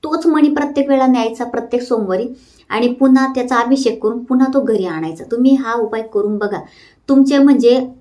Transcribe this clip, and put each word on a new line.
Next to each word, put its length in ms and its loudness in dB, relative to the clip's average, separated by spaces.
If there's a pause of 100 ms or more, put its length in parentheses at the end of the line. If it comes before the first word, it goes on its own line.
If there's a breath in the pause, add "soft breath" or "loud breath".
तोच 220 -4
मणी 220 4
प्रत्येक 400 -2
वेळा 180 2
न्यायचा 380 0
प्रत्येक 380 -4
सोमवारी 460 -2 (400 loud breath)
आणि 200 0
पुन्हा 380 2
त्याचा 300 -4
अभिषेक 460 0
करून 220 -4
पुन्हा 300 2
तो 60 4
घरी 260 -2
आणायचा. 380 -8
तुम्ही 300 0
हा 200 -4
उपाय 280 -4
करून 360 -4
बघा, 220 -6 (480 soft breath)
तुमचे 300 4
म्हणजे 500 4 (120)